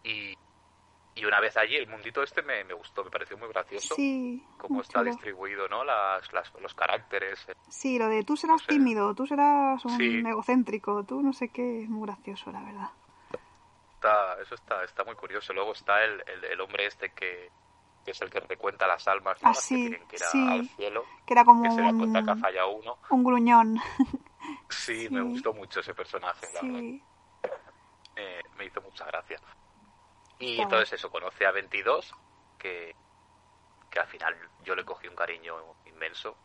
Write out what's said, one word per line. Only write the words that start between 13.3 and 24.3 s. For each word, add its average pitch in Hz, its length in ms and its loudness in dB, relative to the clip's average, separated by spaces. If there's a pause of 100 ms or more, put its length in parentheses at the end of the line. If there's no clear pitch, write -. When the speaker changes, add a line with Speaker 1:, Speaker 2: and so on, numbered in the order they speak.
Speaker 1:
Está, 98 460 2
eso 107 140 -12
está, 98 280 -6
está 95 220 -6
muy 113 100 -12
curioso. 95 380 -10
Luego 98 200 -2
está 101 300 2
el, 104 240 -2
el, 92 180 -12
el 90 160 -4
hombre 101 260 -2
este 101 260 -8
que, 90 380 -10 (520)
que 98 80 -10
es - 100 -8
el 98 80 -6
que 104 120 -4
recuenta 98 460 -4
las 87 200 0
almas, 95 340 -2
¿no? - 80 4
Speaker 2:
Ah, - 20 4
Speaker 1:
Las 226 80 0
que - 160 -2
Speaker 2:
sí, - 0 - (140)
Speaker 1:
tienen - 180 -12
que - 100 -16
ir - 60 -6
a, - 40 -2
Speaker 2:
sí. 262 220 2
Speaker 1:
al 247 200 0
cielo, - 360 -6 (200)
Speaker 2:
Que 254 80 0
era 240 120 10
como 233 180 12
Speaker 1:
que 226 80 4
se 226 100 2
da 233 80 6
Speaker 2:
un, 226 100 2
Speaker 1:
cuenta 220 240 2
que 214 80 0
ha - 40 4
fallado 185 360 0
uno. 220 260 -8 (140)
Speaker 2:
un 254 120 6
gruñón. 233 560 8
<laughs> - 500 0 (380)